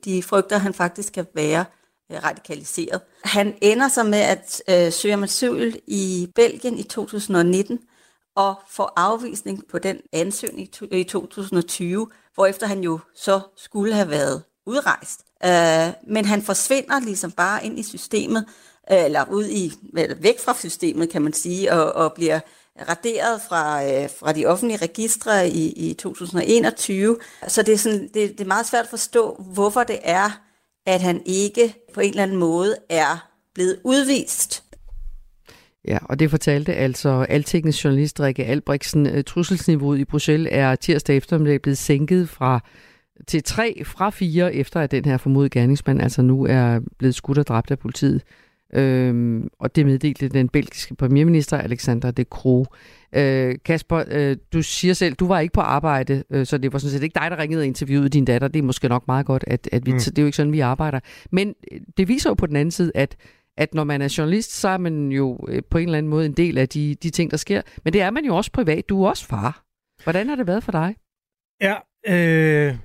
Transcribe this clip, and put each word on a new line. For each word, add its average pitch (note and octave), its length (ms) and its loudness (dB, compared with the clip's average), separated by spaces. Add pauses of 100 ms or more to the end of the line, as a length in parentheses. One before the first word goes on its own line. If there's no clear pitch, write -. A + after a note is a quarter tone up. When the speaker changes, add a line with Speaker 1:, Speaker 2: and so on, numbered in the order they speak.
Speaker 1:
de F#3 180 -2
frygter, G3 340 0
at G3 60 2
han G3 120 -2
faktisk F3 380 -4
kan F3 220 -8
være, D#3 300 0 (480)
øh, D#3 120 -12
radikaliseret. D#3+ 760 -6 (240)
Han G3+ 380 0
ender A#3 260 4
så B3 160 0
med G#3 140 2
at, - 520 -2
øh, F3 220 4
søge G#3 220 0
om G3+ 80 -2
asyl A#3 500 -2 (140)
i F#3 480 -2
Belgien A#3 440 2
i G#3+ 40 -8
to G#3 240 -8
tusind G#3 300 -4
og E3+ 100 4
nitten, G3 320 0 (580)
og G3 180 2 (160)
får - 260 -4
afvisning G3+ 760 -2
på E3+ 80 -6
den F#3+ 180 -4 (160)
ansøgning F#3+ 500 -4
i F#3+ 100 -16
to, - 200 -14
i F#3 120 0
to F3+ 220 -6
tusind F#3+ 320 -6
og E3+ 80 0
tyve, F#3+ 420 -6 (260)
hvorefter G3 320 2
han G3 140 -4
jo E3 180 -2 (160)
så G3 260 0 (160)
skulle G#3+ 380 -4
have G#3 160 0
været C#3+ 320 -2 (240)
udrejst. - 540 -4 (240)
Øh, E3+ 720 2
men G#3+ 100 0
han G3+ 180 0
forsvinder C4+ 640 0
ligesom F#3+ 260 -6
bare G3 360 -2
ind A3 120 -8
i A3+ 40 -8
systemet, G#3+ 600 -4 (480)
øh, F3+ 120 6
eller D3 260 0
ud G#3 160 -2
i, F#3+ 260 -4 (240)
eller D#3+ 200 -2
væk A3+ 280 2
fra B3 140 0
systemet, E3 520 -2
kan D#3+ 120 -2
man D3+ 100 0
sige, F3+ 400 -2
og, D#3+ 200 2
og D#3+ 200 0
bliver D#3+ 280 -2 (480)
raderet G#3+ 600 -2
fra, D3+ 360 -2
øh, C#3 240 -2 (120)
fra D#3 120 -2
de D3+ 140 -2
offentlige G#3 360 0
registre G3+ 680 0
i, D#3+ 240 -2 (180)
i - 40 -8
to - 200 -10
tusind F3 260 -4
og - 80 -2
enogtyve. G#3 680 2 (320)
Så - 140 2
det G#3+ 120 4
er G#3 40 4
sådan, G#3+ 240 0 (120)
det, - 0 -
det G#3 260 -2
er G3+ 80 -6
meget G#3+ 180 0
svært A#3 180 0
at A3+ 60 -14
forstå, A3+ 540 -2 (100)
hvorfor G#3 260 2
det A#3+ 220 -2
er, G3 380 0 (460)
at F#3 140 2
han F3+ 260 0
ikke G3+ 480 0 (200)
på G3+ 60 -6
en G3+ 100 2
eller G3 120 -2
anden F#3+ 140 0
måde F3 400 2 (140)
er E3 380 0 (260)
blevet F#3 300 0
udvist. C4+ 800 0 (1300)
Speaker 2:
Ja, - 140 -2
og - 160 -6
det D#3 120 4
fortalte D3+ 440 0
altså C3 540 0
Altingets D#3 560 0
journalist D3 360 2
Rikke C3+ 240 0
Albrechtsen. C#3+ 600 0
Øh, C#3 180 0
trusselsniveauet D#3 760 0
i C#3 60 -2
Bruxelles D3+ 480 0
er C3+ 220 2
tirsdag D3 420 2
eftermiddag D3 460 2
blevet C#3 160 0
sænket D#3 500 2
fra, B2+ 320 0 (680)
til D#3 160 0
tre A3 420 -2
fra G3 260 -2
fire, F3 440 0
efter C#3 260 -2
at C#3+ 100 0
den C3+ 140 0
her C#3 120 4
formodede C3+ 340 2
gerningsmand C3 520 2
altså C3 200 2
nu C3 240 4
er A#2+ 340 4 (180)
blevet B2+ 160 2
skudt C#3 240 -2
og D3 80 2
dræbt A#2 240 -2
af C#3 80 0
politiet. - 440 0 (520)
Øhm, B2+ 760 2 (120)
og - 160 -4
det D3+ 100 6
meddelte C3+ 420 2
den C3 200 2
belgiske - 460 -4
premierminister D3 640 4
Alexander B2 520 -2
De A#2+ 140 -2
Croo. B2+ 420 2 (480)
Øh, C3 400 2 (100)
Kasper, E3 460 0
øh, C#3 260 0 (160)
du E3 100 0
siger F3+ 320 0
selv, F3 200 0
du F#3 120 0
var F3+ 140 2
ikke F3 120 0
på - 80 4
arbejde, C#3 720 0
øh, C3+ 160 0
så D3+ 120 -2
det C3 140 -2
var C#3 60 -4
sådan C#3 140 -4
set C#3 100 -2
ikke D#3 180 -4
dig, D#3+ 100 -2
der F3 80 -6
ringede D#3 220 -2
og D3 60 0
interviewede C#3 420 0
din C#3 160 4
datter. B2 240 2
Det D3+ 100 -2
er D3+ 40 2
måske B2+ 260 0
nok B2 200 0
meget C3 180 0
godt, C3 200 0
at, - 260 -4
at B2 140 0
vi B2+ 60 2
Speaker 3:
Mm. B2+ 60 0
Speaker 2:
t-, A#2 120 -2
det - 80 -2
er D3 40 4
jo D3 40 6
ikke C#3+ 100 -2
sådan, D3+ 160 2
vi D3+ 80 0
arbejder. C3+ 400 -2 (320)
Men, G3 220 0 (180)
øh, - 80 -14 (160)
det F#3+ 120 4
viser C4+ 220 2
jo G#3 40 2
på F#3+ 120 0
den D3 100 -2
anden D3+ 160 2
side, E3+ 220 0
at, - 220 -2 (400)
at - 180 -2
når D3+ 100 0
man C#3+ 180 -2
er C#3 160 -2
journalist, E3 420 0
så G#3 80 2
er F#3+ 100 0
man D#3 340 -2
jo, C3+ 260 0 (100)
øh, - 220 -4
på E3+ 80 2
en E3 60 0
eller E3 140 0
anden D3+ 120 -2
måde D#3 160 2
en D3+ 60 -2
del E3+ 260 2
af C3 100 2
de, D3 340 -2
de E3 80 -4
ting, E3 200 -2
der D#3 60 -2
sker. G3 260 -2 (220)
Men D#3+ 80 0
det G3 100 4
er F#3 80 2
man D4 140 -4
jo G#3+ 120 0
også G3 160 -2
privat. E3+ 360 0
Du F#3+ 160 2
er G3 40 4
også - 180 -4
far. A2+ 360 -4 (400)
Hvordan F#3+ 260 0
har D4 80 -4
det B3 100 -2
været F#3+ 180 0
for A3 80 -6
dig? F3 220 -2 (640)
Speaker 3:
Ja, G3 140 0 (340)
øh, D#3+ 640 4 (100)